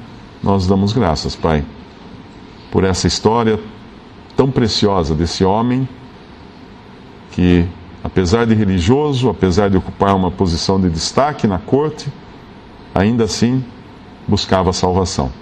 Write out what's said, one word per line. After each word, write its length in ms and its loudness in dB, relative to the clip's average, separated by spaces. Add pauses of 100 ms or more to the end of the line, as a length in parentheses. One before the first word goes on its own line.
(440)
nós 240 0
damos 240 2
graças, 420 0
Pai, 300 0 (1040)
por 140 0
essa 240 0
história 500 0 (760)
tão 160 2
preciosa 640 0
desse 300 0
homem 420 0 (1400)
que, 340 4 (380)
apesar 420 0
de 80 2
religioso, 760 2
apesar 400 2
de 80 4
ocupar 360 0
uma 160 0
posição 480 0
de 120 2
destaque 580 -2
na 100 0
corte, 540 -2 (840)
ainda 300 2
assim 400 0 (680)
buscava 420 0
salvação. 600 -2 (100)